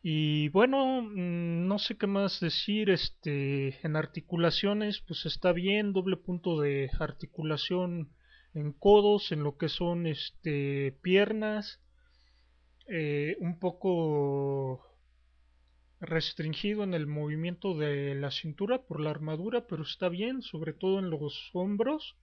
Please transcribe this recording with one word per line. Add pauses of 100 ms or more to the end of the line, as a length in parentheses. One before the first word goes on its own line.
Y
bueno,
mm,
no
sé
qué
más
decir,
este,
en
articulaciones,
pues
está
bien,
doble
punto
de
articulación (420)
en
codos,
en
lo
que
son,
este,
piernas, (1080)
eh,
un
poco (1160)
restringido
en
el
movimiento
de
la
cintura
por
la
armadura,
pero
está
bien,
sobre
todo
en
los
hombros.